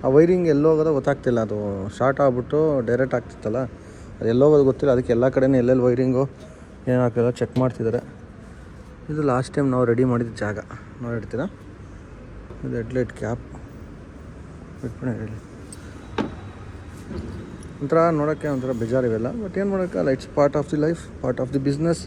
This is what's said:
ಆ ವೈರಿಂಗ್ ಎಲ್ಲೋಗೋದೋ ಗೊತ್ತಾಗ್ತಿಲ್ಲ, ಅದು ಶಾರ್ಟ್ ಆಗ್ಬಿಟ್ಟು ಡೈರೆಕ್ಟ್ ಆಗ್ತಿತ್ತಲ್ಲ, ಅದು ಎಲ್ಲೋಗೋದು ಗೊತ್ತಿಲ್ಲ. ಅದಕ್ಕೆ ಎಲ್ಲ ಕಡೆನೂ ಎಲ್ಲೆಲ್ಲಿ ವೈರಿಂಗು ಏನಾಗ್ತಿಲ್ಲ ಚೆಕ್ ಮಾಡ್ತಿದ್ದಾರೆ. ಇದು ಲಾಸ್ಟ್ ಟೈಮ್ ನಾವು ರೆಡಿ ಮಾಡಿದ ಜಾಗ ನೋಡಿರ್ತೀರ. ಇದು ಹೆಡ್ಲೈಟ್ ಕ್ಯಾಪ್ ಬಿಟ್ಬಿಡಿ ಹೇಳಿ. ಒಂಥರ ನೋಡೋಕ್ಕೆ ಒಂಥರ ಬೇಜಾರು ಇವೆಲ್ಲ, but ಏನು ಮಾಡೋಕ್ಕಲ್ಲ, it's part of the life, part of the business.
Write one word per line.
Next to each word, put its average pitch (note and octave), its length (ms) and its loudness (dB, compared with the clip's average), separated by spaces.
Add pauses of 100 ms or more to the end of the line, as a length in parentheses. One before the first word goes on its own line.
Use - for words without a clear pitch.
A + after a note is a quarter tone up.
ಆ C3 40 4
ವೈರಿಂಗ್ E3+ 400 6
ಎಲ್ಲೋಗೋದೋ D#3 440 4
ಗೊತ್ತಾಗ್ತಿಲ್ಲ, C3 480 0
ಅದು G2+ 480 -4 (100)
ಶಾರ್ಟ್ C3+ 220 2
ಆಗ್ಬಿಟ್ಟು C#3 680 2
ಡೈರೆಕ್ಟ್ B2 280 0
ಆಗ್ತಿತ್ತಲ್ಲ, - 440 -4 (600)
ಅದು A2 100 0
ಎಲ್ಲೋಗೋದು C#3 360 8
ಗೊತ್ತಿಲ್ಲ. C3 280 4
ಅದಕ್ಕೆ B2 200 2
ಎಲ್ಲ A#2+ 160 4
ಕಡೆನೂ C3 300 4
ಎಲ್ಲೆಲ್ಲಿ B2 260 4
ವೈರಿಂಗು B2+ 440 4 (600)
ಏನಾಗ್ತಿಲ್ಲ B2 420 4
ಚೆಕ್ A#2+ 280 -2
ಮಾಡ್ತಿದ್ದಾರೆ. A#2 420 0 (1080)
ಇದು D3+ 120 -2
ಲಾಸ್ಟ್ B2+ 320 0
ಟೈಮ್ C#3 160 2
ನಾವು B2+ 140 4
ರೆಡಿ A#2 200 4
ಮಾಡಿದ A#2+ 340 2
ಜಾಗ G#2 200 -2 (440)
ನೋಡಿರ್ತೀರ. A#2 380 -6 (1200)
ಇದು B2+ 120 -4
ಹೆಡ್ಲೈಟ್ A#2+ 360 -2
ಕ್ಯಾಪ್ A2+ 340 -6 (1400)
ಬಿಟ್ಬಿಡಿ A#2 360 -6
ಹೇಳಿ. G#2+ 360 -10 (2250)
ಒಂಥರ E3 280 6
ನೋಡೋಕ್ಕೆ D3+ 380 0
ಒಂಥರ C3 240 -2
ಬೇಜಾರು A#2+ 340 0
ಇವೆಲ್ಲ, A2 200 0
but F#3+ 340 -4
ಏನು G3+ 100 0
ಮಾಡೋಕ್ಕಲ್ಲ, F3+ 400 0
it's C3 180 -2 (100)
part C#3+ 240 4
of C#3 120 -4
the D3+ 100 0
life, E3 180 0 (200)
part B2+ 240 -2
of C3+ 100 -4
the C3+ 120 0
business. D#3+ 380 0